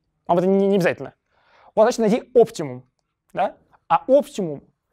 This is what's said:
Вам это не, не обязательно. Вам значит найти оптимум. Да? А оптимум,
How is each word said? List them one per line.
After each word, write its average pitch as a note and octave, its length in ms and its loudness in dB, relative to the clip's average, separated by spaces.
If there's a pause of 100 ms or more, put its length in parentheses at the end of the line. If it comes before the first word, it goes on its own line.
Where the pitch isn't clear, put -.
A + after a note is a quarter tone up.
(280)
Вам F3 100 0
это F3+ 100 0
не, G3 200 2
не G3 80 2
обязательно. C#3 380 -2 (600)
Вам G#3+ 100 4
значит A#3+ 140 0
найти G#3+ 340 0
оптимум. C#3+ 500 -2 (500)
Да? G3 240 -6 (300)
А E3 200 -2
оптимум, G#3 540 0 (320)